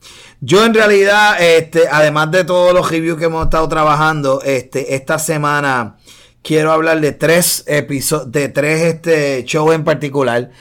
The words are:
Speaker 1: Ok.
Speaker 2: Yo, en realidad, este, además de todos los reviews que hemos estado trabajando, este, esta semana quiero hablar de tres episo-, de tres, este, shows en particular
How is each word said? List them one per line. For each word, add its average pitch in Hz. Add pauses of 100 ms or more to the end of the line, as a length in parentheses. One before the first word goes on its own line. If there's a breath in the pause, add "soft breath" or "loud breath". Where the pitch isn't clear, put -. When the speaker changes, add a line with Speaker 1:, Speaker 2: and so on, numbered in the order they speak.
Speaker 1:
Ok. - (340 loud breath)
Speaker 2:
Yo, 180
en 226
realidad, 208
este, 165
además 151
de 185
todos 180
los 180
reviews 165
que 165
hemos 165
estado 160
trabajando, 151
este, 135
esta 135
semana 147 (440 soft breath)
quiero 156
hablar 160
de 147
tres 170
episo-, 143
de 135
tres, 151
este, 160
shows 160
en 156
particular 131 (120 loud breath)